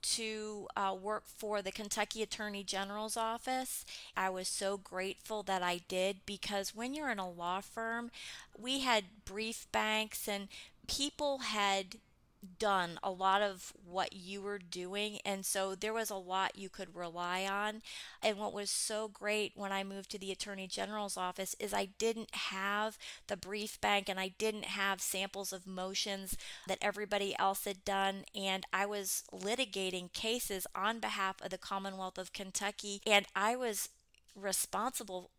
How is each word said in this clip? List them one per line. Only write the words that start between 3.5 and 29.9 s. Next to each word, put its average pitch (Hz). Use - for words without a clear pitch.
I 190
was 185
so 196
grateful 196
that 190
I 180
did, 190
because 202
when 247
you're 294
in 214
a 185
law 175
firm, 233
we 254
had 220
brief 220
banks 214
and 202
people 277
had 202
done 185
a 196
lot 190
of 196
what 180
you 190
were 202
doing, 180
and 196
so 190
there 214
was 226
a 202
lot 185
you 196
could 180
rely 175
on. 208
And 214
what 208
was 202
so 220
great 208
when 196
I 196
moved 196
to 208
the 190
Attorney 190
General's 202
office 185
is 208
I 202
didn't 226
have 202
the 208
brief 202
bank, 202
and 185
I 190
didn't 214
have 196
samples 196
of 185
motions 190
that 190
everybody 202
else 196
had 196
done, 196
and 190
I 190
was 202
litigating 190